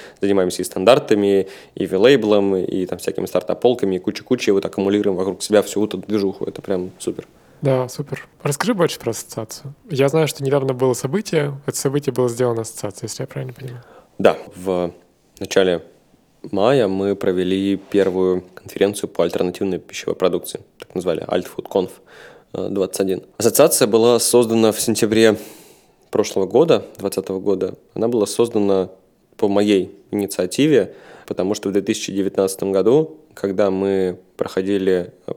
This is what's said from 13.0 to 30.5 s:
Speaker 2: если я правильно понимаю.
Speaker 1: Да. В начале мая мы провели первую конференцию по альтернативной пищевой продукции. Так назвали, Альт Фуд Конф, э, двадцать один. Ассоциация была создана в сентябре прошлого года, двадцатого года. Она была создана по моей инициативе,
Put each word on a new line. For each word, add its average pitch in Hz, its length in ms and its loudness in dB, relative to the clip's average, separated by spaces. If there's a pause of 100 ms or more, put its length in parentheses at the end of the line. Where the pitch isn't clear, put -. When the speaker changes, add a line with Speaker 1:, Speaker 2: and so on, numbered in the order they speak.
Speaker 2:
если - 160 -10
я 131 40 -8
правильно 131 260 -10
понимаю. 123 300 -16 (340)
Speaker 1:
Да. 92 180 4 (200)
В 90 360 -2 (480)
начале 92 420 2 (720)
мая 107 380 2
мы 98 260 0
провели 95 640 0
первую 92 640 0 (120)
конференцию - 540 -2
по - 140 0
альтернативной 90 560 -2
пищевой - 360 -8
продукции. 90 440 -2 (200)
Так - 160 -20
назвали, 85 300 -2
Альт 90 220 -4
Фуд - 220 -14
Конф, 92 220 -2 (600)
э, 95 160 -6
двадцать 98 300 -2
один. 95 240 -2 (140)
Ассоциация 131 500 4
была 117 320 4
создана 113 540 4
в - 80 -6
сентябре 110 560 4 (760)
прошлого 98 360 0
года, 123 380 4 (120)
двадцатого 95 420 -4
года. 95 360 -2 (180)
Она 110 140 -2
была 117 180 2
создана 101 640 2 (480)
по 107 100 2
моей 101 440 2 (180)
инициативе, 101 880 0 (320)